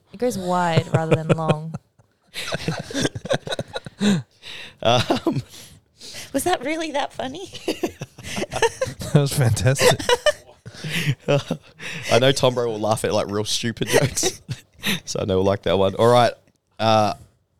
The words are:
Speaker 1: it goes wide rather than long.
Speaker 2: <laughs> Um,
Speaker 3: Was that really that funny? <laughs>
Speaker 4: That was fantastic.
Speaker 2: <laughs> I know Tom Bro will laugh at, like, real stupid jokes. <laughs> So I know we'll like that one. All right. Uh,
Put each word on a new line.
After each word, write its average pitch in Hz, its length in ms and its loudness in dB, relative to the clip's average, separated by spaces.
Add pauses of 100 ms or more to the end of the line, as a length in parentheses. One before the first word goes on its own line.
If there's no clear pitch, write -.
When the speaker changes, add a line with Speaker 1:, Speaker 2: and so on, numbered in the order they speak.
(120)
Speaker 1:
it 196 60 -14
goes 240 180 -2
wide 180 560 0
rather 160 240 0
than 160 200 -2
long. 156 420 -4
Speaker 2:
<laughs> - 60 -20 (3000)
Um, 139 600 0 (920)
Speaker 3:
Was 277 100 -2
that 349 180 -2
really 311 300 -4
that 277 200 -2
funny? 311 380 -10 (160)
<laughs> - 240 -2 (1200)
Speaker 4:
That 147 60 8
was 139 120 0
fantastic. 131 680 4 (1300)
Speaker 2:
<laughs> 143 300 0 (540)
I 113 60 8
know 131 140 6
Tom 127 220 2
Bro 120 140 0
will 107 120 -4
laugh 107 240 0
at, 92 100 0
like, 104 160 0
real 104 140 0
stupid 117 440 -2
jokes. - 580 0
<laughs> - 40 -8 (560)
So - 140 -6
I - 40 -2
know 98 120 2
we'll 95 100 4
like 98 160 0
that - 160 2
one. 95 160 2
All 113 180 6
right. 120 200 6 (460)
Uh, 107 360 4 (460)